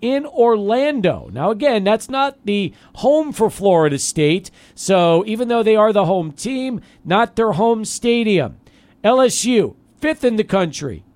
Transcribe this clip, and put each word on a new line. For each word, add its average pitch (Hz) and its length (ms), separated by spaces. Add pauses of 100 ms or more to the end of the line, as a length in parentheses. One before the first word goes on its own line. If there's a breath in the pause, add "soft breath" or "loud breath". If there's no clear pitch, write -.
in 277 260
Orlando. 220 1040
Now, 143 200
again, 220 320
that's 220 260
not 277 340
the 202 280 (240 soft breath)
home 294 360
for 214 180
Florida 160 480
State, 160 520 (240 soft breath)
so 175 520
even 226 220
though 233 140
they 220 140
are 214 160
the 202 140
home 170 260
team, 254 480 (240 soft breath)
not 208 320
their 220 160
home 220 320
stadium. 214 760 (460 soft breath)
L 247 160
S 247 240
U, 208 320 (220)
fifth 302 260
in 240 120
the 214 80
country. 147 600 (120)